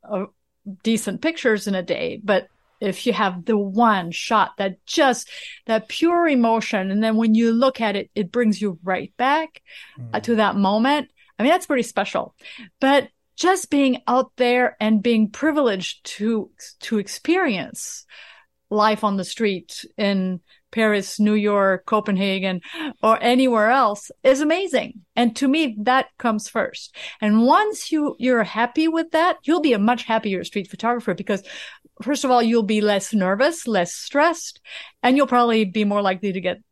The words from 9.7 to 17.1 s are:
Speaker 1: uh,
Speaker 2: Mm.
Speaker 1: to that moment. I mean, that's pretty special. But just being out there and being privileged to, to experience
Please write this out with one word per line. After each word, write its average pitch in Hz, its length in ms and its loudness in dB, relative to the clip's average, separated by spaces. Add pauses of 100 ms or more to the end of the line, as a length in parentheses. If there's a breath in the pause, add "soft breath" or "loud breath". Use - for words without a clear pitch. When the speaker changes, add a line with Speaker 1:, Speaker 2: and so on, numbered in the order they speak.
Speaker 1:
uh, 214 60 -2
Speaker 2:
Mm. - 40 -12
Speaker 1:
to 233 120 0
that 202 220 2
moment. 226 520 0 (300 soft breath)
I 202 40 0
mean, 269 80 4
that's 359 140 2
pretty 254 180 0
special. - 520 -4 (460 loud breath)
But 269 260 4 (300)
just 370 320 0
being 277 360 2
out 254 300 0
there 247 460 2
and 214 200 2
being 220 280 2
privileged 254 760 -2 (140)
to, 220 340 -2 (300)
to - 160 -4
experience - 1080 -4 (640 loud breath)